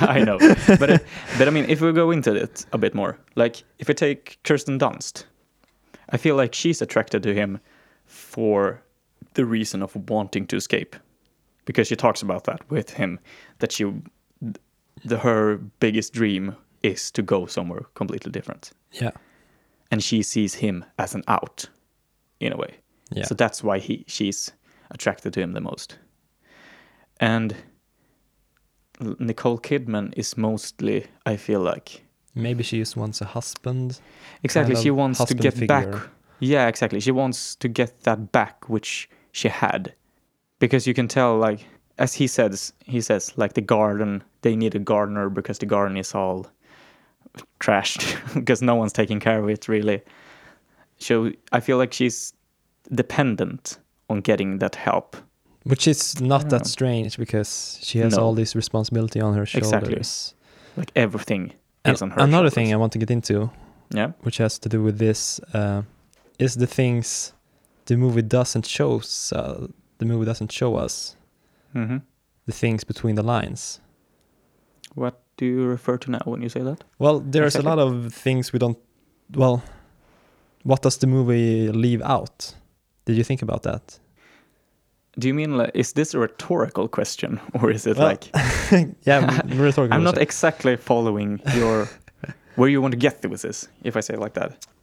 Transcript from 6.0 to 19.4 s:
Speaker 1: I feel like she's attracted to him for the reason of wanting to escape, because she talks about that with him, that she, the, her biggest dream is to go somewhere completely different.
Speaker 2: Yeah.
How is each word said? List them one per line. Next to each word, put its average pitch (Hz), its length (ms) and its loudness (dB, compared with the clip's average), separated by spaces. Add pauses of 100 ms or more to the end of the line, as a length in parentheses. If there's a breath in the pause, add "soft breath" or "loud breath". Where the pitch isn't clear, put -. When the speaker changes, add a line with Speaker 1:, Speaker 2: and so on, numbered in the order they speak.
Speaker 1:
I - 60 -2
feel 147 200 2
like 131 180 2
she's - 280 0
attracted 110 420 0
to 104 100 0
him 101 240 -2 (480 soft breath)
for 104 760 -2 (540)
the 135 100 2
reason 110 380 -4
of 98 120 -10 (140)
wanting 104 380 -4
to - 100 -4
escape, 95 400 -4 (720)
because 120 220 2
she 117 80 -2
talks 113 260 2
about 95 220 -6
that 92 160 -6 (100)
with 139 200 -4
him, 92 280 -6 (400 loud breath)
that - 140 -4
she, 101 200 -4 (1120)
the, 117 140 -2
her 110 380 2 (240)
biggest 110 340 0
dream 98 420 0 (260)
is - 280 -2
to - 120 -4
go 95 240 0
somewhere 87 360 -8 (120)
completely - 360 -8
different. - 400 -14 (220)
Speaker 2:
Yeah. 117 180 -6 (800 soft breath)